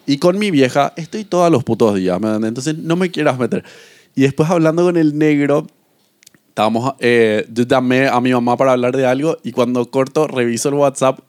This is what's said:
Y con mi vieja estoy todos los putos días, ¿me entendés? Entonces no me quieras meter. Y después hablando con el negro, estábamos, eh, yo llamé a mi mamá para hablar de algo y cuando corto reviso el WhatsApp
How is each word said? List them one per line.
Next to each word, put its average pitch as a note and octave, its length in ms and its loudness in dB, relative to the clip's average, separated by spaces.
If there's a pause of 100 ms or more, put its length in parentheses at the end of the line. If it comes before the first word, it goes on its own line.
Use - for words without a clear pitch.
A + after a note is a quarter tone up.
Y C#3 120 0
con F3+ 200 2
mi G#3 120 -2
vieja C#3 460 2
estoy G#3 280 -10
todos F3 280 2
los C#3+ 120 2
putos A2 320 0
días, F#2 240 -2
¿me G#2+ 80 -2
entendés? G#2+ 200 -2
Entonces C3+ 300 -6
no E3 180 -2
me F#3 140 -2
quieras D3 280 -2
meter. B2 240 -2 (540)
Y C3+ 60 2
después C#3 280 0
hablando E3 340 2
con F3 120 2
el D#3 220 2
negro, D3 480 0 (840)
estábamos, A2 500 -2
eh, A2+ 540 2
yo A#2+ 120 0
llamé B2+ 440 2
a A#2+ 120 0
mi B2+ 120 0
mamá B2 240 0
para C3+ 160 2
hablar B2+ 240 0
de C3+ 100 0
algo C3+ 380 -2
y A2+ 80 -10
cuando B2 380 0
corto C3+ 360 0
reviso A#2+ 440 -2
el C#3 60 -2
WhatsApp C#3 520 0